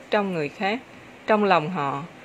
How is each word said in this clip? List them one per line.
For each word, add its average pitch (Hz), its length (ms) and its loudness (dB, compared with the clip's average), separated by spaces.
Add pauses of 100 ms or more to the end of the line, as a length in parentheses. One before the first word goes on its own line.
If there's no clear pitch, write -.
trong 202 240 0
người 151 160 -2
khác, 208 300 -4 (480)
trong 214 160 4
lòng 175 260 4
họ, 143 340 -4 (220)